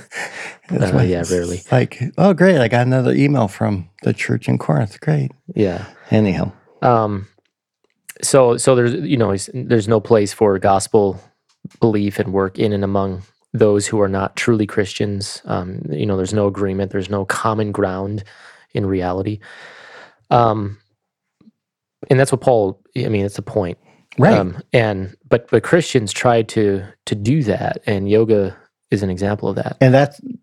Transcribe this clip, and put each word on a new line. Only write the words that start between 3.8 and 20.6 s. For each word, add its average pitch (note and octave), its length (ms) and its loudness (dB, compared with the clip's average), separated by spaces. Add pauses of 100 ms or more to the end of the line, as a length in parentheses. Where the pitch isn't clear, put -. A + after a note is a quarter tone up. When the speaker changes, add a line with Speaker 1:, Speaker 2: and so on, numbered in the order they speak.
Speaker 1:
the A2 100 0
church - 360 -4
in - 100 2
Corinth. C#3 420 -2
Great." D3 320 -2 (220)
Speaker 2:
Yeah. G2 320 -2 (240)
Speaker 1:
Anyhow. G2 420 0 (280)
Speaker 2:
Um, G#2+ 460 0 (960)
so, B2 340 4
so C3 200 2
there's, A#2+ 180 2
you C#3 220 -6
know, G#2 160 2
he's, G2 200 -6
there's A#2 360 0
no A2+ 120 4
place G#2 320 2
for G2+ 260 2
gospel G2 600 2 (600)
belief G#2 380 0
and G2 140 -4
work F#2+ 260 -2
in A2 140 0
and G2 120 -2
among G2 380 -4 (300)
those G#2 360 2
who G#2+ 120 -2
are G2 80 2
not F#2+ 280 -4
truly G#2+ 300 0
Christians. G2+ 800 -6
Um, F#2 460 -6
you - 160 -4
know, G2 100 -2
there's F#2 160 -4
no G#2+ 140 2
agreement, G2 460 -4
there's F#2+ 180 -6
no G2 140 -4
common G#2+ 480 -2
ground G2 500 -4 (500)
in G#2 140 -2
reality. F#2+ 540 -2 (920)
Um, G#2+ 480 2 (1300)